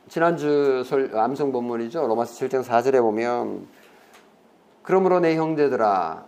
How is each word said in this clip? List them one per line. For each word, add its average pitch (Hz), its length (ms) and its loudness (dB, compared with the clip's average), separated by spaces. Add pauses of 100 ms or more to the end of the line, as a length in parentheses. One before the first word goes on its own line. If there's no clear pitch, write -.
지난주 147 800 0
설-, 135 280 -2
암송 135 380 -2
본문이죠. 120 560 -4
로마서 113 280 -2
칠 131 160 -6
장 131 120 0
사 120 200 2
절에 131 180 4
보면 113 680 -2 (1160)
"그러므로 185 340 4
내 165 160 4
형제들아 123 920 0